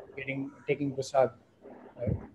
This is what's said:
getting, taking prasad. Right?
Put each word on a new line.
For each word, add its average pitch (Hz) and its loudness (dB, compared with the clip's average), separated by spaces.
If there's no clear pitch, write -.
getting, 135 -4
taking 139 2
prasad. 131 4
Right? - 2